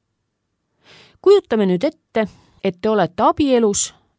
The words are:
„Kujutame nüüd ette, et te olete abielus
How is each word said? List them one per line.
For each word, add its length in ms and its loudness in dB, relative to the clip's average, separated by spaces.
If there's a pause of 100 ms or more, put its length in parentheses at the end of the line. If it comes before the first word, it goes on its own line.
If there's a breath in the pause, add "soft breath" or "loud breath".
(1200 soft breath)
„Kujutame 440 2
nüüd 180 0
ette, 440 -6 (360 soft breath)
et 180 -6
te 80 -2
olete 340 -2
abielus 720 0 (240)